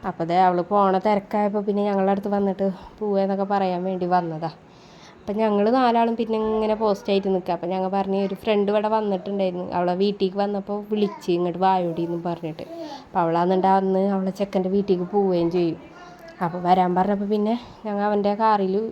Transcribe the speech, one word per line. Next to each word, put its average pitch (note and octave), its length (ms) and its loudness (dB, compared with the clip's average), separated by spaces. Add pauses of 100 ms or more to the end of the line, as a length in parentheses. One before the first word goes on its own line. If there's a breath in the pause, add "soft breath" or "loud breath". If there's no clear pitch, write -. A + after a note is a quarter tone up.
അപ്പോൾ F3+ 200 -4
ദേ E3+ 120 0
അവൾ F#3 240 4
പോണ G3 360 4
തിരക്കായപ്പോൾ G#3 640 0
പിന്നെ G3+ 180 0
ഞങ്ങളുടെ G3 320 2
അടുത്ത് G3+ 180 -4
വന്നിട്ട് G3 340 0 (280 loud breath)
പോവുക G3+ 260 -2
എന്നൊക്കെ G3 320 0
പറയാൻ F#3+ 320 0
വേണ്ടി F#3 220 -2
വന്നതാ. E3+ 440 0 (680 loud breath)
അപ്പം G#3 220 -6
ഞങ്ങൾ G#3 320 2
നാലാളും A#3 460 4
പിന്നെ A3 220 -2
ഇങ്ങനെ A3 360 0
പോസ്റ്റായിട്ട് G3+ 540 0
നിൽക്കുക. F#3 260 0
അപ്പം F3 160 -6
ഞങ്ങൾ F#3 200 -2
പറഞ്ഞു, G3 340 0
ഒരു F#3+ 180 -4
ഫ്രണ്ട് G#3 280 2
ഇവിടെ G#3+ 180 2
വന്നിട്ടുണ്ടായിരുന്നു, G3 840 -2
അവളെ F3 240 0
വീട്ടിലേക്ക് G3 420 0
വന്നപ്പോൾ G3+ 400 -2 (100)
വിളിച്ച്, G#3 440 -2
"ഇങ്ങോട്ട് F3 320 0
വായോടി" F3 400 2
എന്നും E3+ 180 -4
പറഞ്ഞിട്ട്. E3+ 420 -6 (340 loud breath)
അപ്പം - 240 -4
അവളാണെന്നുണ്ടെ F3 560 2
അന്ന് F#3+ 240 2 (100)
അവളെ F#3+ 280 -2
ചെക്കൻ്റെ G3 300 -2
വീട്ടിലേക്ക് F#3+ 400 0
പോവുകയും F#3 400 2
ചെയ്യും. E3+ 300 0 (600)
അപ്പം F3 200 -4
വരാൻ F3+ 320 4
പറഞ്ഞപ്പോൾ G3 380 0
പിന്നെ G#3+ 240 0 (280 loud breath)
ഞങ്ങൾ G3+ 200 -4
അവൻ്റെ G#3 300 2
കാറിൽ G3+ 420 2 (160)